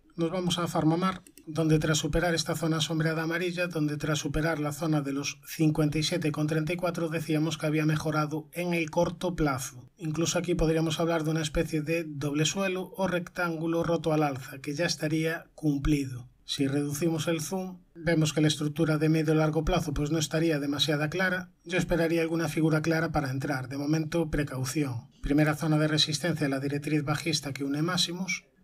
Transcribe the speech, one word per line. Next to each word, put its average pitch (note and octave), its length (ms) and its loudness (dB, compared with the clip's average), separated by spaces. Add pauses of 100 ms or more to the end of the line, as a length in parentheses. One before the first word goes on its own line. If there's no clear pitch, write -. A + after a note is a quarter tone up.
(160)
Nos E3 160 -2
vamos F3 280 -2
a E3+ 80 0
Farmamar, E3+ 560 0 (220)
donde D#3 320 2
tras D#3 200 2
superar D#3+ 360 0
esta E3 220 -2
zona D#3+ 240 0
sombreada D#3+ 440 0
amarilla, F3 440 -2
donde D3+ 300 -2
tras D3+ 220 -2
superar D#3 400 0
la D3 120 -2
zona D#3 300 0
de C#3 100 -4
los - 340 -4
cincuenta D#3 540 2
y D#3 40 0
siete E3 280 0
con D3+ 160 0
treinta D#3+ 240 0
y F3 60 -2
cuatro F3 320 -2
decíamos D#3 480 -2
que - 80 -4
había D3+ 200 0
mejorado D3+ 680 -2
en F3 200 -2
el E3 160 0
corto F3 460 0
plazo. C#3+ 640 -2
Incluso D#3+ 420 -2
aquí F3 160 0
podríamos D#3+ 460 2
hablar E3 240 0
de D#3+ 60 0
una D#3+ 100 0
especie D#3 400 -2
de E3 260 -2
doble D3 380 0
suelo F#3 500 -2
o F#3+ 120 0
rectángulo E3+ 760 -2
roto E3 300 0
al D#3 100 4
alza, C3+ 360 -4
que D3 140 -6
ya E3+ 120 0
estaría D#3+ 680 -2
cumplido. C#3+ 760 0 (140)
Si - 240 -2
reducimos D3 640 0
el E3 100 0
zoom, F#3 400 -6 (160)
vemos D#3 380 2
que D#3+ 80 2
la D3+ 80 6
estructura D3+ 480 0
de D#3 100 2
medio D#3 280 4
largo D#3 280 2
plazo, D#3 300 0
pues, C#3+ 180 -2
no E3 60 2
estaría D#3+ 420 0
demasiada C#3+ 500 0
clara. F#3 420 -2 (120)
Yo F3+ 140 -2
esperaría E3 460 2
alguna E3 260 0
figura D#3 320 2
clara D#3+ 320 2
para C#3+ 180 0
entrar. C3 380 -4
De C#3 80 -8
momento, D#3 520 0
precaución. C#3 800 -2 (140)
Primera D3 340 4
zona D#3 220 2
de D#3 100 4
resistencia, D3+ 640 0
la C3+ 100 0
directriz D3 440 0
bajista D3 500 -2
que C3+ 100 -6
une C#3 200 0
máximos, F3 640 -2 (160)